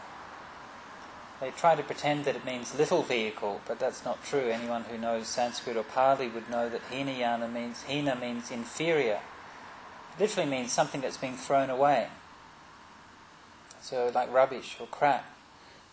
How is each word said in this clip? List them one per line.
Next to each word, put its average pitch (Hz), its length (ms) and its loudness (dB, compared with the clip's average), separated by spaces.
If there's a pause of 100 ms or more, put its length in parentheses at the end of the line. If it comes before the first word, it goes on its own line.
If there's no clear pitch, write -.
(1400)
they 131 80 -4
try 165 240 6
to 147 80 4
pretend 147 440 0
that 127 100 4
it 117 80 -8
means 127 340 -4
little 147 240 4
vehicle, 107 640 0
but 113 140 -4
that's 123 240 -2
not 120 200 -4
true. 135 240 2
Anyone 117 360 -2
who 117 120 -8
knows 113 300 -2
Sanskrit 120 500 -2
or 110 60 2
Pali 131 460 4
would 113 200 -8
know 120 200 0
that 117 140 -6
Hinayana 120 680 -2
means, 120 340 -6
Hina 143 320 0
means 120 380 -4
inferior. 127 680 0 (960)
It 160 60 -6
literally 185 280 2
means 127 220 -2
something 151 300 2
that's - 160 -2
been 131 200 -6
thrown 139 320 4
away. 131 380 4 (1700)
So 123 340 0
like 120 180 2
rubbish 131 460 4
or 120 80 -8
crap. 139 380 2 (680)